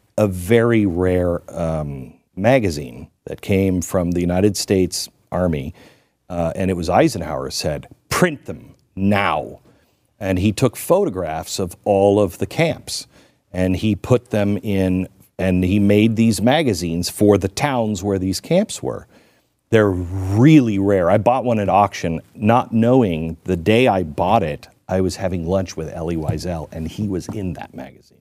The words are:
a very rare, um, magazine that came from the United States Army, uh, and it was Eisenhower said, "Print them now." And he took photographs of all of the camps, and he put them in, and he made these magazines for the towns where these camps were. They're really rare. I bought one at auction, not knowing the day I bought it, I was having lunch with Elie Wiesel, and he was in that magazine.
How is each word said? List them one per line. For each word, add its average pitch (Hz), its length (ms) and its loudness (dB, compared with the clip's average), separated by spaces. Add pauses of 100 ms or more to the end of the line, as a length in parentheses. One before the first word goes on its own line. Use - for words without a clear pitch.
(180)
a 107 100 4
very 107 580 2
rare, 90 560 0 (160)
um, 73 560 -6 (220)
magazine 82 760 -2 (160)
that - 160 -12
came 95 400 2
from 87 300 -2
the 87 100 -2
United 92 360 2
States 92 500 0 (240)
Army, 80 420 -2 (560)
uh, 85 260 -4
and 92 160 -2
it - 20 -2
was 85 160 -4
Eisenhower 80 600 0
said, 73 360 -6 (220)
"Print 165 360 -2
them - 300 -16 (200)
now." 98 640 -2 (600)
And 95 200 -2
he 104 120 2
took 117 240 -2
photographs 92 840 -2
of 92 160 -6 (100)
all 101 340 4
of 98 200 0
the 101 80 -4
camps, - 600 -4 (460)
and 92 220 0
he 104 200 0
put - 360 -2
them 101 320 0
in, 92 440 0 (300)
and 92 260 0
he 95 160 2
made 107 360 4
these 110 260 2
magazines 98 680 0
for 104 280 4
the 95 120 -2
towns 113 540 -2
where 101 140 0
these 92 220 -2
camps 190 420 -2
were. - 240 -8 (640)
They're 107 220 4
really 98 880 4
rare. 98 320 4
I 104 80 6
bought 120 260 2
one 117 140 0
at 101 100 0
auction, 90 520 2 (120)
not 113 400 0
knowing 110 720 2
the 92 140 -2
day 107 300 2
I 98 160 2
bought 90 400 0
it, 73 240 -8 (200)
I 95 140 0
was 92 160 -2
having 90 280 -4
lunch 92 320 -2
with 80 160 -10
Elie 85 240 -6
Wiesel, 78 540 -6
and 80 160 -8
he 107 200 -6
was 90 220 -6
in 92 240 -8
that - 220 -16
magazine. - 460 -20